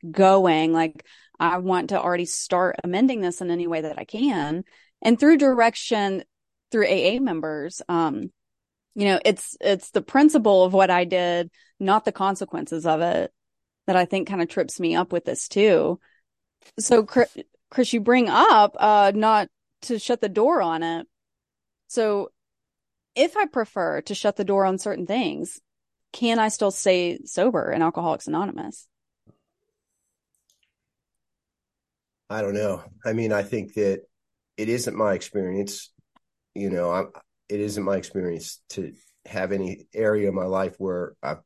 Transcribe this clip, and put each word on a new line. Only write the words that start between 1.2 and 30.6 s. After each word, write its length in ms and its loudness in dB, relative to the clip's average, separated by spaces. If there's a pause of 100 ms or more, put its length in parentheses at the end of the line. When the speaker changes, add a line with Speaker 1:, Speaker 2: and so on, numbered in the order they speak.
Speaker 1:
I 180 2
want 320 0
to 100 0
already 260 -2
start 580 -2
amending 380 0
this 200 -4
in 80 -4
any 160 -2
way 160 -4
that 160 -8
I 60 -12
can." 600 -4 (380)
And 180 2
through 180 6
direction, 840 0 (480)
through 140 2
A 300 2
A 40 -4
members, 720 -6
um, 420 -2 (640)
you 100 0
know, 200 2
it's, 340 -2
it's 320 -2
the 100 -2
principle 600 4
of 100 2
what 160 6
I 160 2
did, 460 -2 (280)
not 260 0
the 60 0
consequences 760 -6
of 160 2
it, 320 -2 (540)
that 80 0
I 100 4
think 220 -4
kinda 180 -4
trips 340 -6
me 160 -2
up 160 -2
with 140 -4
this 220 -6
too. 520 2 (800)
So, 240 4
Chri-, 400 -2 (260)
Chris, 220 0
you 100 0
bring 280 4
up, 500 6
uh, 340 6
not 360 2 (340)
to 160 -6
shut 220 -2
the 80 -2
door 320 2
on 200 -2
it. 260 -6 (800)
So 440 -2 (840)
if 240 0
I 80 0
prefer 560 -4
to 140 -10
shut 200 -2
the 80 -4
door 220 2
on 140 0
certain 260 -6
things, 560 -6 (500)
can 280 -2
I 80 2
still 240 0
stay 540 0
sober 460 0
in 120 0
Alcoholics 420 -2
Anonymous? 600 -8 (3500)